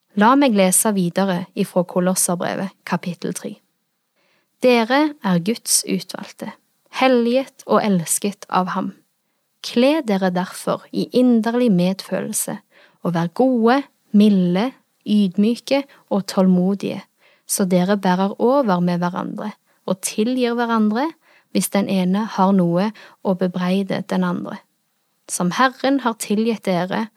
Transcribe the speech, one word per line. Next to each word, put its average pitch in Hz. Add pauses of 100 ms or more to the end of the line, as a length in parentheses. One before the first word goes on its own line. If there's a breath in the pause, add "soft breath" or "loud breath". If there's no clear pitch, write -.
(200)
La 226
meg 269
lese 185
videre 185 (100)
ifra 185
Kolosserbrevet, 180
kapittel -
tre. - (1080)
«Dere 254
er 180
Guds 202
utvalgte, - (420)
helliget 254
og 208
elsket 196
av 180
ham. 190 (720)
Kle 285
dere 190
derfor 180 (100)
i 196 (100)
inderlig 240
medfølelse, 185 (420 soft breath)
og 175
vær 170
gode, 247 (340)
milde, 202 (380)
ydmyke 208 (320 soft breath)
og 196
tålmodige, 190 (480 soft breath)
så -
dere 180
bærer 190
over 233
med 175
hverandre 180 (400)
og 190
tilgir 240
hverandre 233 (420 soft breath)
hvis -
den 196
ene 190 (100)
har 196
noe 180 (340 loud breath)
å 202
bebreide 185
den 185
andre. 180 (680)
Som 180
Herren 262
har 226
tilgitt 220
dere, 190